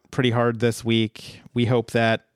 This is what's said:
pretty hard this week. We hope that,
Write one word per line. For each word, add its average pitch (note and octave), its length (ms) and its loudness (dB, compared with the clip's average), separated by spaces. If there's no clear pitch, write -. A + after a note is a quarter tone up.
pretty B2+ 220 0
hard A#2 280 0
this A#2 240 -2
week. A2+ 560 -2
We A#2+ 100 2
hope A#2 280 0
that, A2+ 420 0